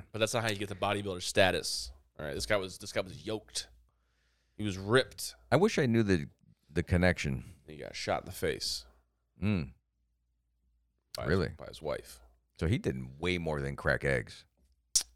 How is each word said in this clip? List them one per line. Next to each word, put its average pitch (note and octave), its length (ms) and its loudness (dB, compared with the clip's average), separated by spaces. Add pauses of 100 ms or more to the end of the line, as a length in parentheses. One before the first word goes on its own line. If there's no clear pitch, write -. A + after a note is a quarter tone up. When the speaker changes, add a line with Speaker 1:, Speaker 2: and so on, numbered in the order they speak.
Speaker 1:
<clears throat> - 80 -20
Speaker 2:
But G#2+ 60 -8
that's A2 160 0
not A2+ 80 0
how A2+ 80 -2
you G2+ 60 -2
get G2 120 -4
the G2+ 60 -8
bodybuilder G2 480 -2
status. - 720 2 (260)
All D#2 80 -8
right, C#2+ 80 -4
this F2 120 -4
guy G#2+ 100 2
was, F#2+ 220 -4
this G#2 140 -12
guy A2 100 -2
was F#2 240 -12
yoked. - 420 -8 (880)
He G#2+ 60 -6
was F#2+ 120 -2
ripped. G#2+ 580 2 (180)
Speaker 1:
I B2 40 8
wish G#3 220 4
I D3 80 4
knew A2+ 160 6
the, F2+ 240 4 (460)
the E2 100 2
connection. E2+ 640 2 (220)
Speaker 2:
He D#2 100 -14
got B1+ 200 -12
shot F#2 260 -2
in - 40 -12
the G2 60 -10
face. - 520 -4 (580)
Speaker 1:
Mm. F2 280 0 (1500)
Speaker 2:
By - 80 -6
his, B1 60 -2
Speaker 1:
Really? F2 260 2
Speaker 2:
by C#2+ 100 -14
his - 160 -16
wife. - 380 -6 (380)
Speaker 1:
So E2 80 0
he G#2+ 120 4
did D#2 180 -2 (240)
way F2+ 180 0
more D#2+ 220 -2
than C#2 160 -4
crack C#2 280 0
eggs. B1+ 400 -2 (720)